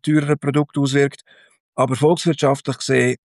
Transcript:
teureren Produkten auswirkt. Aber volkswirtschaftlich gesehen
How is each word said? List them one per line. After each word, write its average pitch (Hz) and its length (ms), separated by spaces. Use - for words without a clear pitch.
teureren 151 360
Produkten 143 420
auswirkt. 139 420
Aber 127 220
volkswirtschaftlich 147 800
gesehen 127 500